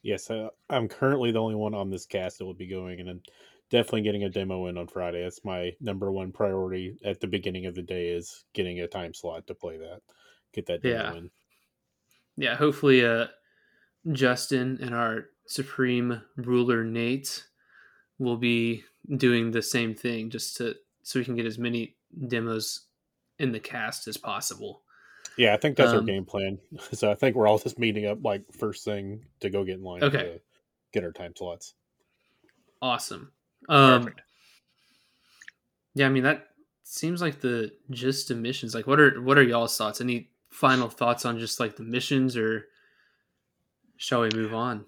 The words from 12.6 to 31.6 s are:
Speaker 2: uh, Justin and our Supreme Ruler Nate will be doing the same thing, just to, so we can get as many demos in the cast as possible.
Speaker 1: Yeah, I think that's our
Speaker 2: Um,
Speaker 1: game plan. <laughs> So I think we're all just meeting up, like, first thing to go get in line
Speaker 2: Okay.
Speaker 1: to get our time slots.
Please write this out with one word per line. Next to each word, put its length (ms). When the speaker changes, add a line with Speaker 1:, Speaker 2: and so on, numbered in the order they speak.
Speaker 2:
uh, 220
Justin 680
and 120
our 360
Supreme 760
Ruler 480
Nate 600
will 200
be 460
doing 360
the 100
same 320
thing, 360
just 280
to, 180
so 180
we 40
can 120
get 100
as 120
many 380
demos 600
in 140
the 80
cast 480
as 80
possible. 680
Speaker 1:
Yeah, 180
I 20
think 200
that's 180
our 60
Speaker 2:
Um, 20
Speaker 1:
game 220
plan. 340
<laughs> 160
So 180
I 40
think 220
we're 120
all 100
just 200
meeting 280
up, 180
like, 280
first 320
thing 420
to 100
go 140
get 120
in 60
line 200
Speaker 2:
Okay. 160
Speaker 1:
to 220
get 120
our 80
time 240
slots. 380